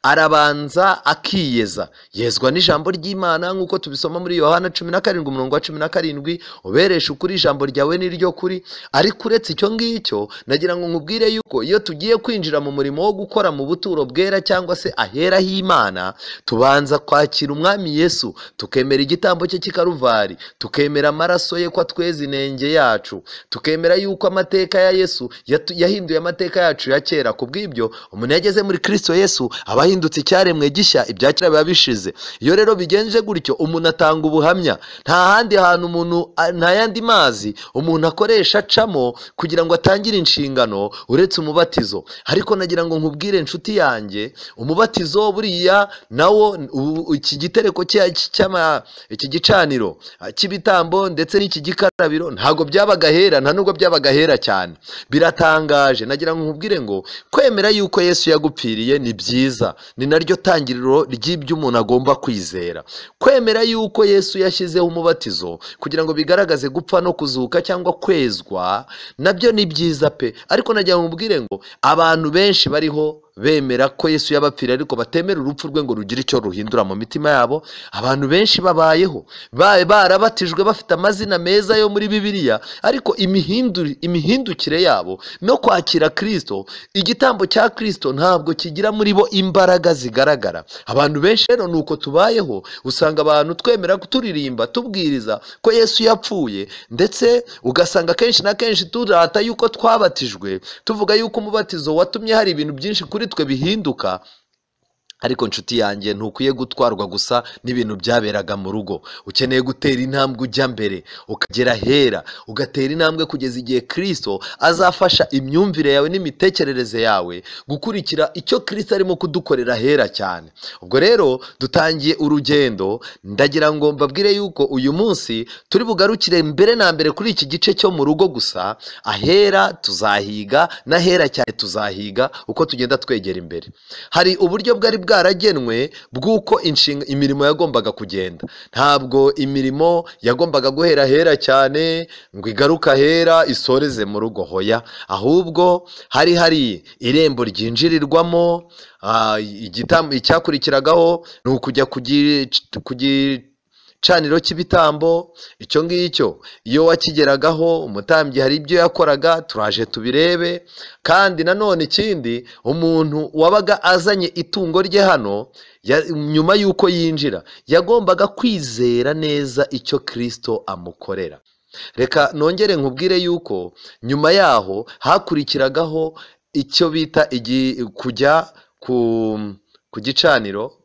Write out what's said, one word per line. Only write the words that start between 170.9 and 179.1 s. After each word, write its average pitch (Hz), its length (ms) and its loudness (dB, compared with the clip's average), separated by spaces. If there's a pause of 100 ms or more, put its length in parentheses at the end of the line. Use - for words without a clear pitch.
Reka 131 400 2
nongere 180 420 0
nkubwire 143 420 0
yuko 170 540 -4 (300)
nyuma 147 300 2
yaho 117 540 2 (120)
hakurikiragaho 156 1200 -2 (340)
icyo 151 380 0
bita 156 400 0
igi-, 127 540 -2 (100)
kujya 139 520 2 (340)
ku, 127 160 -2 (920)